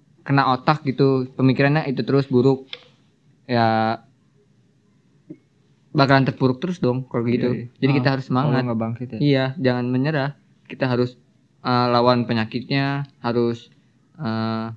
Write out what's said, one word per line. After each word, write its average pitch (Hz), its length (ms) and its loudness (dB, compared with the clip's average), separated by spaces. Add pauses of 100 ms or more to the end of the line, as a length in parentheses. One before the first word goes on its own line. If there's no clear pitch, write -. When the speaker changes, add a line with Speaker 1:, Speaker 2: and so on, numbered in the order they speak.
(220)
Speaker 1:
kena 139 300 2
otak 147 320 -2
gitu, 131 480 0
pemikirannya 139 560 2
itu 127 160 -4
terus 135 240 0
buruk. 131 400 2 (800)
Ya 113 560 0 (1900)
bakalan 135 360 4
terpuruk 127 320 0
terus 180 180 -6
dong 127 300 -2
kalau 120 160 -4
gitu. 123 240 0
Speaker 2:
Iya, 117 160 -2
iya. - 20 -12 (140)
Speaker 1:
Jadi 135 140 2
kita 127 100 0
Speaker 2:
Ah, 139 100 2
Speaker 1:
harus 131 140 -4
semangat. 127 260 0
Speaker 2:
kalau 131 140 0
nggak 113 140 -4
bangkit 117 260 -6
ya. 113 100 -12
Speaker 1:
Iya, 139 280 2 (120)
jangan 123 300 0
menyerah. 139 420 -2 (380)
Kita - 200 -6
harus, 123 280 -2 (480)
eh, 123 240 0
lawan 120 400 4
penyakitnya, 139 800 -4 (100)
harus, 117 540 -4 (440)
eh, 113 600 -6